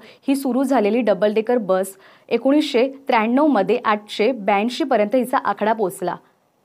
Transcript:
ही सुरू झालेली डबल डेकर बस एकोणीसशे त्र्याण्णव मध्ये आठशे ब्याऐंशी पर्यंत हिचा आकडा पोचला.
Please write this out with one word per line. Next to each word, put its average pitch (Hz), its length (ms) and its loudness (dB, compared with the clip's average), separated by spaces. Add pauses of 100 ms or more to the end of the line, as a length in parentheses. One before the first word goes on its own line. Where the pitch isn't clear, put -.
(280)
ही 277 80 2
सुरू 262 260 0
झालेली 233 380 2
डबल 208 320 2
डेकर 220 260 0
बस 190 380 -2 (320)
एकोणीसशे 269 600 2 (200)
त्र्याण्णव 240 380 2
मध्ये 214 380 2
आठशे 214 480 -2
ब्याऐंशी 220 520 -2
पर्यंत 214 300 0
हिचा 254 240 0
आकडा 208 340 -2
पोचला. 180 440 -4 (480)